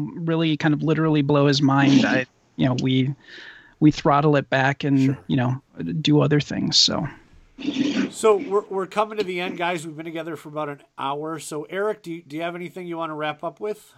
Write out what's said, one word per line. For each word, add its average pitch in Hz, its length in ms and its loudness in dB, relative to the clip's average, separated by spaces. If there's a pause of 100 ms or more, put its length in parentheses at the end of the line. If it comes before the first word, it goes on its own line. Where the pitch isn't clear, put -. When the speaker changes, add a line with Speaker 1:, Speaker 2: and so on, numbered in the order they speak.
(140)
Speaker 1:
really 165 420 0
kind 156 160 2
of 147 100 0
literally 156 380 2
blow 143 280 4
his 143 120 2
mind, 135 460 4
I, 123 180 0 (320)
you 156 100 0
know, 127 140 2
we, 131 340 2 (680)
we 151 100 8
throttle 147 460 4
it 135 120 0
back 135 360 0
and, 139 160 4
Speaker 2:
Sure. 135 260 2
Speaker 1:
you 156 100 0
know, 127 240 0 (400)
do 147 220 4
other 147 180 2
things. - 380 -2
So. - 280 0 (1040)
Speaker 2:
So 214 260 2
we're, 196 340 -2
we're 190 160 -4
coming 208 320 -4
to 208 60 -2
the 180 160 -6
end, 185 180 -6
guys. 170 280 -4
We've 156 100 -12
been 160 100 -12
together 165 300 -8
for 160 120 -20
about 151 220 -6
an 143 100 -14 (160)
hour. 147 440 -6
So, 151 280 -10
Eric, 208 340 -4
do 170 100 -12
you, 170 100 -12
do 143 140 -14
you 165 60 -6
have 175 140 -6
anything 175 300 -12
you 170 100 -8
wanna 160 180 -6
wrap 151 300 -6
up 160 160 -10
with? 208 380 -10